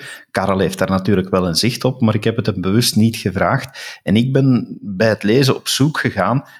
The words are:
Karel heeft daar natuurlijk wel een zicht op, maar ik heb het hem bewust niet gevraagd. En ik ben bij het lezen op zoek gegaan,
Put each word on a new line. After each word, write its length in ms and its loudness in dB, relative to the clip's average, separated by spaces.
Karel 280 0
heeft 200 0
daar 120 0
natuurlijk 400 0
wel 160 2
een 80 -2
zicht 300 -2
op, 160 -2
maar 140 2
ik 100 -2
heb 120 0
het 100 -4
hem 140 -2
bewust 360 0
niet 200 2
gevraagd. 840 -4
En 140 0
ik 160 2
ben 480 2
bij 280 -2
het 140 0
lezen 340 2
op 120 -10
zoek 300 0
gegaan, 440 0